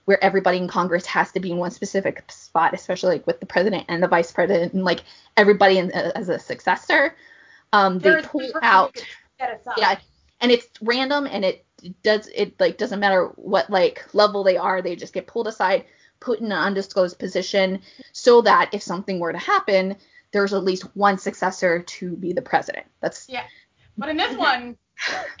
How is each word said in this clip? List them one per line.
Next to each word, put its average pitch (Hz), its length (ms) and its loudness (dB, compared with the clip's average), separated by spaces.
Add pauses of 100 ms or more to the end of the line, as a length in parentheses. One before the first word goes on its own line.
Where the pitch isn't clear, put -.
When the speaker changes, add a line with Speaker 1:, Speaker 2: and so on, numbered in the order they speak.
Speaker 1:
where 196 180 4
everybody 185 360 2
in 180 100 -4
Congress 180 380 -2
has 180 260 -2
to 190 80 -4
be 185 100 -6
in 175 60 -4
one 180 140 -4
specific - 600 -6
spot, - 440 -2
especially, 180 400 -2
like, 143 120 -6
with 165 140 -4
the 190 60 -12
president 190 420 0
and 170 140 -2
the 180 60 2
vice 170 220 2
president 180 440 0
and, 190 100 -2
like, 175 160 0 (380)
everybody 196 400 6
in, 180 140 -2
uh, 175 220 -4
as 185 140 -6
a 165 100 -2
successor, - 760 -2 (560)
um, 190 260 4
they 233 120 4
Speaker 2:
There's 311 160 2
Speaker 1:
pull 294 140 -4
Speaker 2:
the 262 120 -8
person 220 80 -4
who 240 80 0
Speaker 1:
out. - 240 4
Speaker 2:
gets - 140 -16 (340)
set 240 220 -8
aside. 233 160 -12
Speaker 1:
Yeah, 202 200 0 (440)
and 247 100 4
it's 240 160 0 (140)
random, 262 440 -2
and - 180 -4
it - 200 -4 (380)
does, 214 320 0
it, - 260 -4
like, 180 160 2
doesn't 202 240 -6
matter 190 360 2
what, 190 340 -2
like, 180 340 0 (100)
level 202 300 2
they 185 140 4
are, 185 240 -2
they 180 120 -6
just 170 200 -14
get 185 120 -8
pulled 226 220 -6
aside, 190 380 -2 (340)
put 247 200 -4
in 226 60 -6
an 208 60 -4
undisclosed 190 680 -2
position, 190 640 -2 (320)
so 240 300 6
that 185 320 4
if 202 80 -6
something 196 380 -6
were 170 120 -4
to 170 60 -8
happen, 196 580 0 (360)
there's 202 200 0
at 190 120 -2
least 185 180 -2 (120)
one 196 240 2
successor 180 640 -2
to 180 340 -10
be 180 180 -6
the - 80 -4
president. - 440 -4 (140)
That's - 280 -8
Speaker 2:
Yeah. 254 160 -10 (520)
But 277 140 -8
in 302 80 -4
this 415 140 -2
Speaker 1:
Mm-hmm. 440 60 -10
Speaker 2:
one, 247 380 -2 (640)